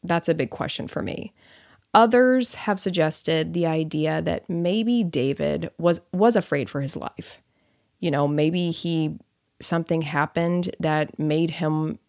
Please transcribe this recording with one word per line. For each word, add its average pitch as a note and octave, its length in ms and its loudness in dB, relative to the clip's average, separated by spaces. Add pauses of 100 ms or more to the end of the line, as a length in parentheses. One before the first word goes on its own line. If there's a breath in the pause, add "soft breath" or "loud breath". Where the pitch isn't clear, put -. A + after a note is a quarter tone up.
that's E3+ 260 0
a E3 60 4
big - 160 -2
question - 360 -6
for - 140 -6
me. - 320 -8 (600 soft breath)
Others B3 640 6
have G3+ 220 -2
suggested E3 760 0
the E3+ 120 2
idea D#3 560 0
that E3 280 -4
maybe G#3+ 520 0
David D3 760 -2
was, E3+ 240 2 (100)
was A3 240 4
afraid D3 340 0
for C#3 120 -4
his C3+ 160 -4
life. - 440 -12 (600)
You E3+ 100 0
know, C#3+ 160 2
maybe D#3+ 420 0
he, D#3+ 480 -2 (440)
something E3 400 0
happened E3+ 760 -2
that D#3 400 -2
made D#3+ 340 0
him D#3 460 -2 (120)